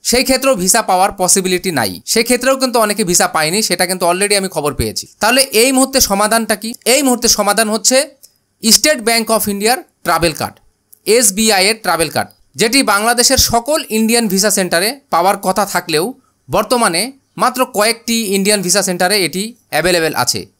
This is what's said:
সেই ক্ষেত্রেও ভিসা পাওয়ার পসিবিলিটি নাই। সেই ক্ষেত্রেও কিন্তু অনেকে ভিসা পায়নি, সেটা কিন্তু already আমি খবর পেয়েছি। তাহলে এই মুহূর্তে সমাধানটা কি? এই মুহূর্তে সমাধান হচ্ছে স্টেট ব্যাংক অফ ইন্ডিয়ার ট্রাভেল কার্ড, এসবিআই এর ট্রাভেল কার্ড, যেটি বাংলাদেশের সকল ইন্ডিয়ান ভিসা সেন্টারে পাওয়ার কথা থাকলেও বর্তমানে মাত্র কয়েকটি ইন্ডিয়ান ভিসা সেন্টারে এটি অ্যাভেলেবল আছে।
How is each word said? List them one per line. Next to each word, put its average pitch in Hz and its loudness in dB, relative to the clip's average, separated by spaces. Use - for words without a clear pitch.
সেই 254 0
ক্ষেত্রেও 269 0
ভিসা 196 0
পাওয়ার 190 2
পসিবিলিটি 185 0
নাই। 107 -4
সেই 233 0
ক্ষেত্রেও 247 0
কিন্তু 262 0
অনেকে 208 0
ভিসা 180 2
পায়নি, 160 -2
সেটা 180 -2
কিন্তু 185 -2
already 196 0
আমি 190 -2
খবর 147 -2
পেয়েছি। 113 -6
তাহলে 247 2
এই 262 2
মুহূর্তে 262 2
সমাধানটা 214 0
কি? 220 -10
এই 262 2
মুহূর্তে 247 0
সমাধান 208 0
হচ্ছে 247 0
স্টেট 285 2
ব্যাংক 226 -2
অফ 214 0
ইন্ডিয়ার 208 0
ট্রাভেল 170 0
কার্ড, 104 -8
এসবিআই 214 2
এর 220 0
ট্রাভেল 165 -2
কার্ড, 104 -4
যেটি 233 2
বাংলাদেশের 233 2
সকল 269 0
ইন্ডিয়ান 220 2
ভিসা 190 0
সেন্টারে 190 -2
পাওয়ার 185 2
কথা 196 -2
থাকলেও 175 -4
বর্তমানে 220 0
মাত্র 247 0
কয়েকটি 226 -2
ইন্ডিয়ান 196 0
ভিসা 180 0
সেন্টারে 185 0
এটি 190 -6
অ্যাভেলেবল 160 0
আছে। 117 -2